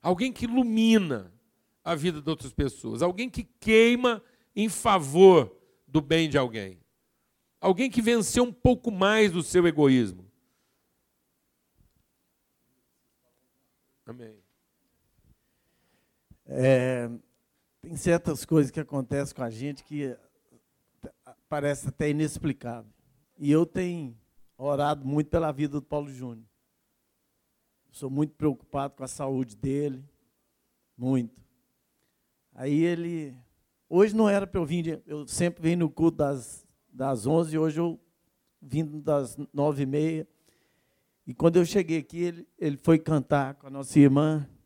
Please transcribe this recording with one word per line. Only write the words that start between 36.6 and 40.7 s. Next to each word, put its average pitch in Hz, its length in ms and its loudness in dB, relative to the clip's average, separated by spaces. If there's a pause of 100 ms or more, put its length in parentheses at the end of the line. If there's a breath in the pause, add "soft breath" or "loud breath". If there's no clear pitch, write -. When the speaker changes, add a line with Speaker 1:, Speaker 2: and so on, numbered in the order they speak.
Speaker 2:
das 127 380 -6
onze, 156 300 0
hoje 156 220 -2
eu 170 220 -4 (600)
vim 151 400 -6
das 143 360 -2 (160)
nove 143 300 0
e 135 40 -2
meia. 156 400 -2 (1000)